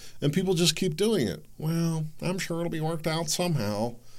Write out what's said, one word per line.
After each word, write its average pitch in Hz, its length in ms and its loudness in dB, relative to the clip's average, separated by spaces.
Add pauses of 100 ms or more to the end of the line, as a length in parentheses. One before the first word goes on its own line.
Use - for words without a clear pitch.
(200)
And 147 120 2
people 190 220 2
just 165 220 4
keep 180 200 0
doing 196 300 2
it. 85 180 -4 (140)
"Well, 165 460 0 (180)
I'm 185 160 0
sure 175 220 -2
it'll 175 100 -2
be 165 100 -2
worked 160 280 0
out 160 200 0
somehow." 117 680 2 (220)